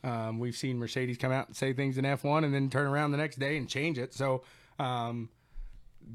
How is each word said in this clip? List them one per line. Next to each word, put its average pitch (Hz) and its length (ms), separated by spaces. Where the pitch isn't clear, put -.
Um, 113 340
we've 120 180
seen 127 220
Mercedes 123 400
come 131 120
out 131 180
and - 80
say 135 160
things 135 260
in 131 60
F 139 200
one 151 200
and 139 100
then 135 160
turn 139 160
around 147 260
the 143 60
next 147 200
day 139 180
and 127 120
change 147 300
it. 123 160
So, 131 280
um, 120 500